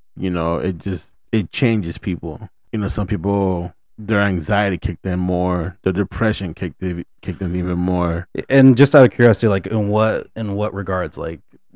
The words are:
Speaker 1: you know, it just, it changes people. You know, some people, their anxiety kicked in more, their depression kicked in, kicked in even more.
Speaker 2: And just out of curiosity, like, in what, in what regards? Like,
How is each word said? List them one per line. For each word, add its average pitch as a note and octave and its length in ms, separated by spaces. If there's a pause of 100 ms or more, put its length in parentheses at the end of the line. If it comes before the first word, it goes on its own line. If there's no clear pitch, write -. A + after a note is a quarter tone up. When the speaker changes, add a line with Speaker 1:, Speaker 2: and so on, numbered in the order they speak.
(180)
Speaker 1:
you F#2 120
know, E2+ 280
it E2 220
just, F#2+ 320 (200)
it A2 200
changes G#2+ 460
people. F2+ 520 (240)
You G#2+ 60
know, G2+ 100
some G2 180
people, F#2 640 (240)
their G#2+ 220
anxiety G2+ 580
kicked - 280
in F2+ 140
more, F2+ 640
their F#2 100
depression G2+ 600
kicked - 300
in, F2 220 (160)
kicked F#2 200
in F2+ 140
even F2+ 220
more. F2+ 500 (220)
Speaker 2:
And C3+ 260
just C#3 180
out C3+ 120
of - 60
curiosity, A#2 360
like, G2 200
in G#2+ 200
what, G#2+ 480
in G#2 200
what G#2 180
regards? F#2 440
Like, D#2 220 (360)